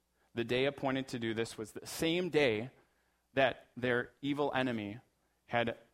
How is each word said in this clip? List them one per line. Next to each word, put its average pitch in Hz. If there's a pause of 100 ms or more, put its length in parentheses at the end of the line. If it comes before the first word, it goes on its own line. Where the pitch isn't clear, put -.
(360)
The 120
day 123
appointed 135
to 127
do 113
this 113
was 110
the -
same 170
day 131 (640)
that - (100)
their 123 (120)
evil 143
enemy 117 (480)
had 117 (180)